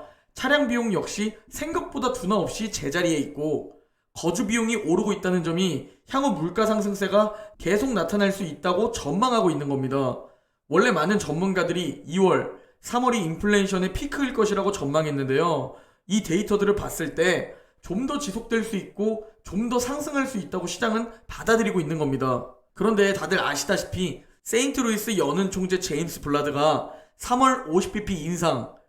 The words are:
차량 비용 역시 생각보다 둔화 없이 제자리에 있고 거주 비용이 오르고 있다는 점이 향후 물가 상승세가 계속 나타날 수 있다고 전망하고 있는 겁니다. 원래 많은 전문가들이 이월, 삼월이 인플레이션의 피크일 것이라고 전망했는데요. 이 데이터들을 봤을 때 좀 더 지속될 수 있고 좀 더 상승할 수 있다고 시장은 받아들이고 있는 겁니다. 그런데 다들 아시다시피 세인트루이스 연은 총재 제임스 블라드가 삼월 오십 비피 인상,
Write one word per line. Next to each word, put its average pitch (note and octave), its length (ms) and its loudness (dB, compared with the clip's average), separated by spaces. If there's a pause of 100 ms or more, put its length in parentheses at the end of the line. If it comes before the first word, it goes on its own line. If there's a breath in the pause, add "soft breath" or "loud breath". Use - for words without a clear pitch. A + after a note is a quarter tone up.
(340 loud breath)
차량 C#4+ 340 2
비용 A#3 260 0
역시 G3+ 420 -2 (140)
생각보다 D4 640 -4
둔화 G3 240 0
없이 G#3 340 -2
제자리에 E3 460 0
있고 C#3+ 560 -4 (420 loud breath)
거주 F3+ 320 0
비용이 A3+ 280 0
오르고 G3+ 360 2
있다는 F3+ 320 0
점이 E3 460 -2 (200 loud breath)
향후 C#4 220 2
물가 E3+ 340 0
상승세가 G#3 680 2 (240 loud breath)
계속 G#3 340 0
나타날 G3+ 400 2
수 G3 120 -6
있다고 F#3 480 0
전망하고 G3 580 2
있는 C#3+ 180 -2
겁니다. C3 520 0 (500 loud breath)
원래 G3+ 220 6
많은 F#3+ 280 2
전문가들이 E3+ 840 -2
이월, D#3+ 540 2 (220 loud breath)
삼월이 A#3+ 380 0
인플레이션의 F#3+ 720 2
피크일 C#4 400 -4
것이라고 F#3+ 380 2
전망했는데요. C#3+ 1040 0 (320 loud breath)
이 G3 160 0
데이터들을 G3+ 520 2
봤을 - 400 -4
때 D#3+ 380 2 (280 loud breath)
좀 A3+ 260 -4
더 D4 100 -2
지속될 A3 460 -2
수 - 140 -4
있고 G#3+ 480 -4 (180 loud breath)
좀 A3 260 -4
더 B3 80 0
상승할 C#4 480 -2
수 - 120 -6
있다고 F3+ 300 -6
시장은 A3+ 420 -2 (180 loud breath)
받아들이고 G#3+ 520 2
있는 D#3 180 -2
겁니다. C3 560 0 (200)
그런데 G3 400 4
다들 E3 260 0
아시다시피 D#3+ 840 -2 (200 loud breath)
세인트루이스 A#3 760 0
연은 F3 340 2
총재 F#3 280 0
제임스 D#3+ 420 -4
블라드가 D3 720 0 (260 loud breath)
삼월 B3+ 520 4
오십 F#3 240 2
비피 G3 300 -4
인상, D#3+ 500 -2 (160)